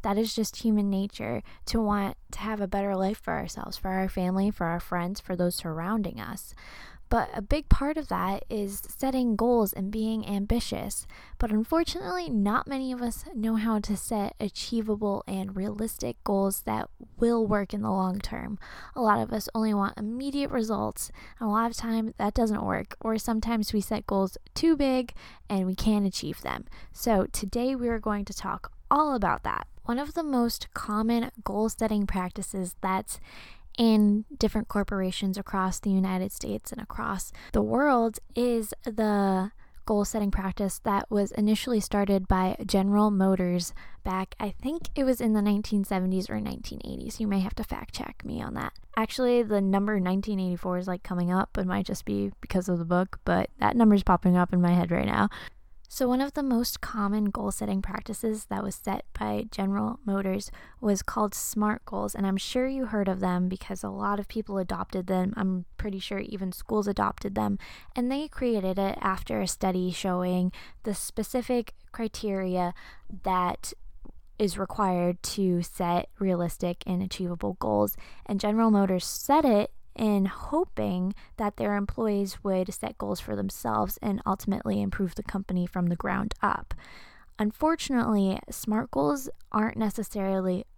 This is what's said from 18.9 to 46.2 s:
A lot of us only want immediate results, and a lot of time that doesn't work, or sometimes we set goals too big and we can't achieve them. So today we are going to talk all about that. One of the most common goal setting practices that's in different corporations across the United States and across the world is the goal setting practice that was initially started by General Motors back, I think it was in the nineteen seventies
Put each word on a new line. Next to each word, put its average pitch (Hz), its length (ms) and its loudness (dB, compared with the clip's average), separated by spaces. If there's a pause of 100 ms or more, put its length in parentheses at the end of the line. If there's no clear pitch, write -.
A 262 80 -2
lot 214 160 4
of 220 140 -2
us 214 240 -2
only 220 180 2
want 196 240 0
immediate 269 540 -4
results, 214 580 -2 (300)
and 220 80 0
a 208 40 2
lot 226 200 2
of - 40 -8
time 226 420 -2
that 208 140 2
doesn't 214 320 2
work, 190 360 -2
or 220 180 0
sometimes 220 540 0
we 214 80 2
set 214 260 -4
goals 196 320 0 (160)
too 330 220 4
big 262 360 2 (360)
and 190 180 0
we 185 80 0
can't 208 320 4
achieve - 360 -4
them. 64 240 -4 (260)
So 208 400 4
today 240 420 -2
we 240 140 -2
are 233 100 0
going 208 280 -2
to 196 80 -12
talk - 360 -6 (180)
all 285 280 4
about 190 260 2
that. - 240 -4 (160)
One 240 160 -2
of 294 160 -6
the 339 80 0
most 240 520 0
common 220 580 0 (100)
goal 214 280 0
setting 214 360 0
practices 185 760 -4
that's 190 380 -2 (600)
in 214 480 6 (100)
different 214 320 0
corporations 190 680 -2
across 190 400 -2
the 208 120 -2
United 190 420 2
States - 380 -6
and 220 120 -8
across 202 500 -6 (200)
the 208 100 4
world 233 560 4 (160)
is 233 400 0 (100)
the 208 680 2 (340)
goal 208 180 2
setting 202 260 0
practice 196 500 0
that 196 300 0
was 202 220 2
initially 214 480 2
started 196 480 2
by 185 280 4 (100)
General 202 440 6
Motors 185 640 2 (320)
back, 190 340 -4
I 208 120 -4
think 311 440 -4
it 277 100 2
was 254 160 2
in 226 120 4
the 214 80 4
nineteen 208 440 2
seventies 185 440 0